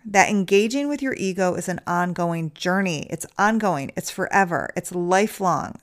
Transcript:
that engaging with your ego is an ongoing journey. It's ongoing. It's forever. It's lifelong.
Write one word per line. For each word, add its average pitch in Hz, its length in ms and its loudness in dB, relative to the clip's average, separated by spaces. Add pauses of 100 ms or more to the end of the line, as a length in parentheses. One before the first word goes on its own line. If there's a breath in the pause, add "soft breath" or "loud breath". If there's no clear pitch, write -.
that 202 240 4
engaging 214 580 2
with 294 140 -4
your 269 160 -2
ego 185 380 0
is - 120 -4
an 175 180 -4
ongoing 170 680 -2
journey. 180 560 0
It's - 160 -8 (120)
ongoing. 202 600 0
It's - 120 -6
forever. 175 680 0
It's 180 180 -8
lifelong. 180 880 0